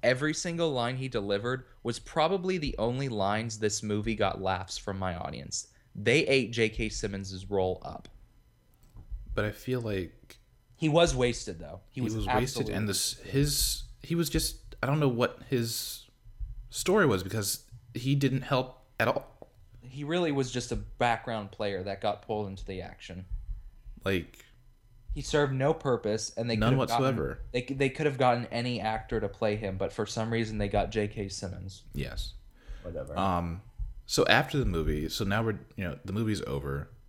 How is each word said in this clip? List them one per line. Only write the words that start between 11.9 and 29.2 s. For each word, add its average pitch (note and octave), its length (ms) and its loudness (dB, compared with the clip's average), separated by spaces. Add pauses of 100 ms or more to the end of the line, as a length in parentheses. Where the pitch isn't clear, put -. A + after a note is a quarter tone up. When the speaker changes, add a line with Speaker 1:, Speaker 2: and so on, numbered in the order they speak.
Speaker 1:
He C3 100 -8
Speaker 2:
he B2 40 0
Speaker 1:
was G#2+ 120 -2
Speaker 2:
was A2 100 0
wasted, B2 420 2
and G#2 180 0
Speaker 1:
absolutely - 0 -
Speaker 2:
this, - 320 0
Speaker 1:
wasted. - 140 -12
Speaker 2:
his, C#3+ 500 2 (200)
he - 120 -4
was E3+ 160 2
just, - 260 0 (260)
I A#2+ 40 0
don't D3 140 4
know C#3+ 80 6
what A#2+ 300 2 (100)
his - 580 -2 (640)
story F#3+ 360 4
was, G2 160 4
because F#2+ 420 -2 (300)
he C3 200 2
didn't C3+ 280 2
help - 380 -2 (180)
at A2+ 100 4
all. - 400 -4 (320)
Speaker 1:
He B2+ 240 -10
really E3 280 2
was C3 180 2
just A#2+ 220 -4
a A2+ 40 -2
background A2+ 760 0
player G2 300 -2
that G2 180 -6
got G#2 220 -2
pulled G#2+ 260 -2
into F#2+ 160 -8
the F#2 160 -6
action. F2+ 460 -12 (800)
Speaker 2:
Like, F#2+ 400 -2 (680)
Speaker 1:
He D3 80 -4
served C#3+ 300 4
no C3+ 220 4
purpose, A2+ 640 0
and A#2+ 140 -2
they A2+ 60 2
Speaker 2:
None A2 180 6
Speaker 1:
could C3+ 60 4
have A#2 80 2
gotten, A#2+ 160 2
Speaker 2:
whatsoever. A2+ 340 0 (140)
Speaker 1:
they, B2 100 0
they C3+ 280 0
could D3+ 160 -2
have C3+ 120 0
gotten B2 280 4
any A#2+ 340 -2
actor A2 400 -2